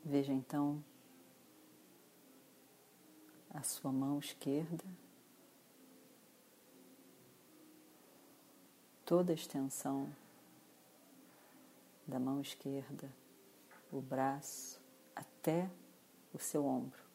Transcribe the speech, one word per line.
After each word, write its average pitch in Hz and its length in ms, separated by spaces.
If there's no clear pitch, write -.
Veja 139 300
então 147 500
a 147 140
sua - 300
mão 139 260
esquerda, 160 640
toda 180 260
a 156 40
extensão 139 760
da 127 140
mão 135 220
esquerda, 139 680
o 139 120
braço, 135 800
até 170 560
o 160 60
seu 147 260
ombro. 131 360